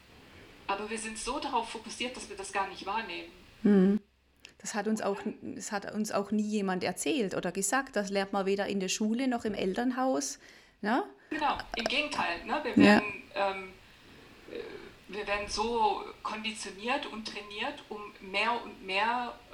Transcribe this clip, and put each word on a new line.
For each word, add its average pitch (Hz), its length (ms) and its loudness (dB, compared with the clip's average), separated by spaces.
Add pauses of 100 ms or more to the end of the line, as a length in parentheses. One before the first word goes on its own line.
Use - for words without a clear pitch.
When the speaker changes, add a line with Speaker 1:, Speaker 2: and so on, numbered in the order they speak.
(680)
Speaker 1:
Aber 208 240 -2
wir 226 80 -4
sind 220 200 -8
so 262 200 -4
darauf 254 320 0
fokussiert, 240 460 -6
dass - 120 -10
wir 196 80 -10
das 196 160 -8
gar 196 160 0
nicht 180 160 -12
wahrnehmen. 185 460 -4 (320)
Speaker 2:
Mhm. 202 380 8 (580)
Das - 160 -10
hat 208 120 -2
uns 220 140 0
Speaker 1:
Und - 80 -2
Speaker 2:
auch, 196 140 -2
Speaker 1:
dann - 340 -6
Speaker 2:
das - 160 -8
hat 202 200 -4
uns 214 200 -2
auch 202 180 0
nie 214 160 2
jemand 196 380 0
erzählt 240 500 0
oder 175 160 -2
gesagt. 208 460 0
Das 202 140 0
lernt 196 220 0
man 196 140 2
weder 196 220 2
in 202 100 0
der 185 100 0
Schule 226 380 0
noch 240 180 0
im 214 100 0
Elternhaus, 254 840 0 (440)
ne? 233 200 2 (280)
Speaker 1:
Genau, 302 280 0 (180)
im 226 80 -2
Gegenteil, 226 640 0
ne? 277 160 0
Wir 240 100 -2 (120)
Speaker 2:
Ja. 202 80 12
Speaker 1:
werden, 208 300 6 (120)
ähm, 190 380 0 (800)
äh, - 600 -12
wir 202 140 -6
werden 202 220 -2
so 220 560 2 (180)
konditioniert 220 840 -4
und 220 200 -8
trainiert, 208 600 -6
um 214 120 -8 (200)
mehr 202 320 0 (100)
und - 240 -14
mehr, 208 500 0 (180)